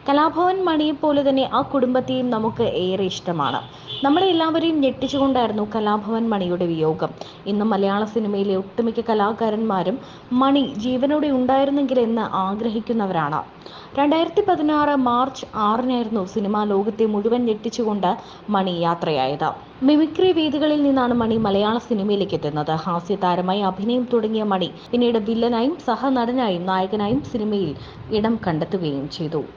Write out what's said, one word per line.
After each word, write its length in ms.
കലാഭവൻ 600
മണിയെപ്പോലെ 600
തന്നെ 300
ആ 80
കുടുംബത്തെയും 680
നമുക്ക് 380
ഏറെ 260
ഇഷ്ടമാണ്. 540
നമ്മളെ 260
എല്ലാവരെയും 540
ഞെട്ടിച്ചുകൊണ്ടായിരുന്നു 840
കലാഭവൻ 640
മണിയുടെ 360
വിയോഗം. 460
ഇന്ന് 200
മലയാള 400
സിനിമയിലെ 500
ഒട്ടുമിക്ക 460
കലാകാരന്മാരും 960
മണി 320
ജീവനോടെ 540
ഉണ്ടായിരുന്നെങ്കിൽ 680
എന്ന് 260
ആഗ്രഹിക്കുന്നവരാണ്. 1040
രണ്ടായിരത്തി 460
പതിനാറ് 580
മാർച്ച് 460
ആറിനായിരുന്നു 680
സിനിമാ 380
ലോകത്തെ 420
മുഴുവൻ 380
ഞെട്ടിച്ചുകൊണ്ട് 680
മണി 280
യാത്രയായത്. 720
മിമിക്രി 480
വേദികളിൽ 500
നിന്നാണ് 320
മണി 240
മലയാള 400
സിനിമയിലേക്ക് 580
എത്തുന്നത്. 440
ഹാസ്യതാരമായി 840
അഭിനയം 420
തുടങ്ങിയ 400
മണി 260
പിന്നീട് 360
വില്ലനായും 600
സഹനടനായും 880
നായകനായും 580
സിനിമയിൽ 480
ഇടം 260
കണ്ടെത്തുകയും 720
ചെയ്തു. 320